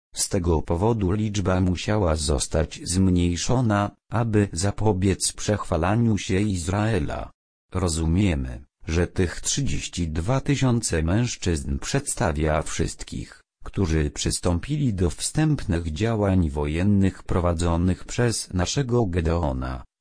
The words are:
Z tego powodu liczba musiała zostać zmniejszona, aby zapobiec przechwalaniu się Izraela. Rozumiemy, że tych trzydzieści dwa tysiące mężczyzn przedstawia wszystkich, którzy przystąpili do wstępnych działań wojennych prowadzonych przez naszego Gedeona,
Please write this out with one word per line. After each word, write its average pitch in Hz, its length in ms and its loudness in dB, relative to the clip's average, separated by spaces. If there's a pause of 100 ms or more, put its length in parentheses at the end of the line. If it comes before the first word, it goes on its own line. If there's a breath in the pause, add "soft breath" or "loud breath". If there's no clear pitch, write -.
(140)
Z - 140 -4
tego 85 340 2
powodu 98 500 0
liczba 101 480 0
musiała 92 560 0
zostać 78 680 -2
zmniejszona, 95 1080 2 (200)
aby 104 420 2
zapobiec 95 800 0
przechwalaniu 104 840 0
się 95 220 0
Izraela. 101 880 -2 (420)
Rozumiemy, 80 920 0 (220)
że 82 200 2
tych - 340 -2
trzydzieści 87 680 -2
dwa 90 320 0
tysiące 123 600 0
mężczyzn 82 760 0
przedstawia 78 840 0
wszystkich, - 800 -6 (240)
którzy 80 460 0
przystąpili 101 840 -2
do 90 160 2
wstępnych 104 800 0
działań 95 580 2
wojennych 87 720 2
prowadzonych 87 840 0
przez - 500 -2
naszego 117 520 0
Gedeona, 78 800 -2 (160)